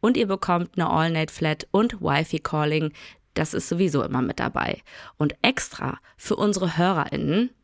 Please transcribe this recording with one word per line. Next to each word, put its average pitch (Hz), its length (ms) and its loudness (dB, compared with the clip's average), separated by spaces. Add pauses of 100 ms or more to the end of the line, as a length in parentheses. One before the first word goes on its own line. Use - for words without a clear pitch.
Und 240 160 4
ihr 220 100 2
bekommt 180 480 0
eine 170 140 0
All-Night-Flat 160 800 0
und 208 300 2
Wi-Fi-Calling. 156 880 0 (420)
Das 156 200 0
ist - 160 -2
sowieso 170 340 2
immer - 180 -2
mit - 200 -2
dabei. - 400 -2 (360)
Und 147 240 2
extra - 560 -2 (200)
für - 180 -2
unsere 185 420 0
HörerInnen 175 760 0 (120)